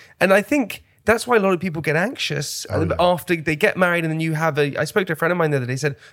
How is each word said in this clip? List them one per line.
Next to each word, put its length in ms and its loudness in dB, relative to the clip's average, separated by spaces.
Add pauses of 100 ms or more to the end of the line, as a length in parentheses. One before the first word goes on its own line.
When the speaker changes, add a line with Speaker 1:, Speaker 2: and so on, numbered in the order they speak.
(200)
Speaker 1:
and 120 4
I 100 6
think 420 -2 (200)
that's 220 2
why 100 2
a 40 6
lot 140 2
of 60 -2
people 220 -4
get 140 0
anxious 760 -4
Speaker 2:
Oh, 120 0
Speaker 1:
and 80 0
Speaker 2:
yeah. 100 -2
Speaker 1:
after 340 2
they 220 -2
get 200 0
married 280 2
and 80 -2
then 80 -4
you 140 0
have 240 0
a, 180 0
I 80 0
spoke 240 -2
to 60 -2
a 20 -12
friend 160 0
of 60 -2
mine 120 2
the 60 0
other 100 -2
day, 60 -4
he 60 -4
said, 180 -4 (160)